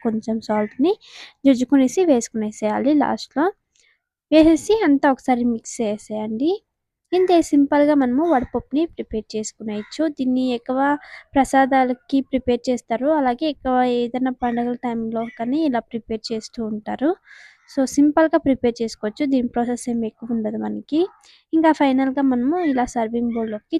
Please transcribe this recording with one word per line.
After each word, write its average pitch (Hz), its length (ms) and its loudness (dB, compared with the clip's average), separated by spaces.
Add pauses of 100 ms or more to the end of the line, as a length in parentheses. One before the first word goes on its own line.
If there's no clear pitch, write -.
కొంచెం 220 320 -4 (100)
సాల్ట్‌ని 214 460 0 (500)
జుజ్జుకునేసి 269 680 4
వేసుకునేసేయాలి 214 800 -2 (100)
లాస్ట్‌లో. - 420 -4 (880)
వేసేసి 320 400 6 (160)
అంతా 277 180 2 (100)
ఒకసారి 240 360 0
మిక్స్ - 300 -12
చేసేయండి. 220 680 -4 (680)
ఇంతే 370 200 4 (100)
సింపుల్‌గా 294 540 4
మనము 254 320 0
వడపప్పుని 254 580 -2
ప్రిపేర్ 220 420 -10
చేసుకునేయచ్చు. 214 680 -8 (140)
దీన్ని 254 260 0 (140)
ఎక్కువ 254 220 -6 (540)
ప్రసాదాలకి 262 840 2 (120)
ప్రిపేర్ 247 380 -2
చేస్తారు, 240 400 -2 (100)
అలాగే 262 360 0
ఎక్కువ 254 220 -2 (220)
ఏదైనా 254 360 -2 (100)
పండగల 240 420 -2
టైంలో 226 380 -4 (160)
కానీ 247 280 -2
ఇలా 233 140 -2 (100)
ప్రిపేర్ 220 400 -8
చేస్తూ 220 300 -8 (100)
ఉంటారు. 214 400 -4 (640)
So - 60 -4 (180)
సింపుల్‌గా 311 500 4
ప్రిపేర్ 240 340 0
చేసుకోవచ్చు, 220 440 -6 (100)
దీని 240 200 0
ప్రాసెస్ 240 380 -4
ఏమి 226 180 -2
ఎక్కువ 233 260 -6
ఉండదు 214 300 -4
మనకి. 214 340 -4 (560)
ఇంకా 320 140 6 (100)
ఫైనల్‌గా 269 520 2
మనము 262 260 0 (140)
ఇలా 247 140 -2 (100)
సర్వింగ్ 233 400 -2
బౌల్‌లోకి 220 420 -6